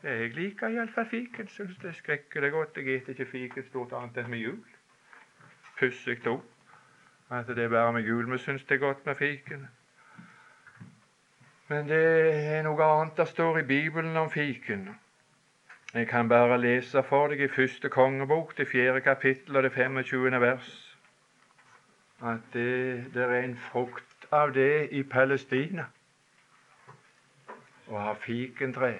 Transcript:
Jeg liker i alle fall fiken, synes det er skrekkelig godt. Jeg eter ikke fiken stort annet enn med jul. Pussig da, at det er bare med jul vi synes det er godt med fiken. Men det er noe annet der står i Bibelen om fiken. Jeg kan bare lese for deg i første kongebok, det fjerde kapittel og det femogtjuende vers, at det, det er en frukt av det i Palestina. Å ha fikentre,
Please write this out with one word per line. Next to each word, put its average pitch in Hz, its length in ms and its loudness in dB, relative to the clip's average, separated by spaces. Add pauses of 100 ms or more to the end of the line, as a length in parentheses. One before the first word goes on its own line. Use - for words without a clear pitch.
Jeg 117 300 -4
liker 202 340 -6
i 226 100 -4
alle 226 140 -6
fall 226 180 -4
fiken, 233 380 -8
synes 185 340 -14
det 180 80 -12
er 165 80 -14
skrekkelig 147 540 -2
godt. 156 260 -4
Jeg 131 180 -2
eter 131 140 -8
ikke 131 160 -6
fiken 127 420 -10
stort 123 240 -8
annet 123 300 -10
enn 117 100 -8
med 117 80 -6
jul. 143 220 -8 (1160)
Pussig 123 440 -2
da, 117 140 -2 (920)
at 123 220 -8
det 117 140 -2
er 117 100 -2
bare 117 220 4
med 110 100 -2
jul 117 240 -2
vi 127 60 -2
synes 135 260 -6
det 143 120 2
er 135 100 0
godt 139 200 -4
med 139 140 -4
fiken. 143 480 -6 (2000)
Men 147 240 -2
det 160 100 4 (540)
er 156 80 0
noe 156 240 2
annet 156 320 4
der 165 80 4
står 165 320 2
i 139 80 -4
Bibelen 160 500 0
om 160 140 0
fiken. 120 580 -4 (1040)
Jeg 113 140 0
kan 117 220 2
bare 120 320 6
lese 123 420 2
for 143 240 4
deg 143 160 -2
i 139 80 0
første 131 380 0
kongebok, 135 680 2
det 135 140 -2
fjerde 127 300 4
kapittel 135 540 2
og 131 80 6
det 131 120 0
femogtjuende 131 680 0
vers, 123 320 2 (1500)
at 113 300 -6
det, 127 600 -4
det 123 100 0
er 123 200 2
en 123 140 -8
frukt - 460 -6 (280)
av 147 220 4
det 139 380 2
i 143 160 -2
Palestina. 135 800 0 (2000)
Å 107 160 -8
ha 107 160 -4
fikentre, 123 800 -4